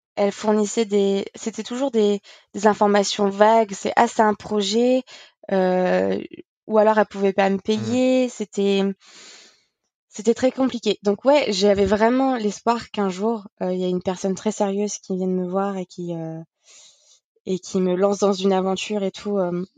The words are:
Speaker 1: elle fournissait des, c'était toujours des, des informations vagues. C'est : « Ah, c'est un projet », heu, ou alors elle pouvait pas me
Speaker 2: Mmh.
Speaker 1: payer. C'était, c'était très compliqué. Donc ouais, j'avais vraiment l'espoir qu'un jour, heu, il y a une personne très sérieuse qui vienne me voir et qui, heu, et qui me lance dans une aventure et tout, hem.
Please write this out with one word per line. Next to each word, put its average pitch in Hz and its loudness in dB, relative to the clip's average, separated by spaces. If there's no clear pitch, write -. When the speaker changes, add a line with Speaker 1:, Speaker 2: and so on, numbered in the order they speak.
Speaker 1:
elle 202 0
fournissait 214 0
des, 196 2
c'était - -8
toujours 254 -4
des, 208 2
des 202 0
informations 202 2
vagues. 208 4
C'est : « - -6
Ah, 233 4
c'est - -2
un 214 4
projet », 226 0
heu, 185 0
ou 214 2
alors 214 4
elle 202 4
pouvait 196 -2
pas 196 2
me 196 0
Speaker 2:
Mmh. 190 -6
Speaker 1:
payer. 247 0
C'était, 196 -2
c'était 220 0
très 254 0
compliqué. 240 -2
Donc 202 -2
ouais, 277 4
j'avais 202 2
vraiment 247 2
l'espoir 226 -4
qu'un 202 -2
jour, 202 -4
heu, 185 -2
il 185 -4
y 185 -2
a 180 -2
une 180 -2
personne 190 -2
très 214 -4
sérieuse 202 -4
qui - -6
vienne 185 -2
me 180 -2
voir 196 -4
et 185 -8
qui, 175 -10
heu, 160 -10
et 185 -4
qui - -4
me 185 2
lance 196 0
dans 202 2
une 190 0
aventure 190 -2
et 190 -4
tout, 202 -6
hem. 175 -4